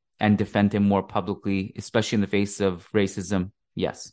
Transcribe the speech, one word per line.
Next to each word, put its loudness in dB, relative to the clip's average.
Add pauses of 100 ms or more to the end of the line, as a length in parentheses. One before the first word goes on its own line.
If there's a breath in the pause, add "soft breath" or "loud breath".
(200)
and 4
defend 2
him 2
more 4
publicly, -4
especially 0
in 4
the 2
face -2
of -2
racism? -2 (240)
Yes. -6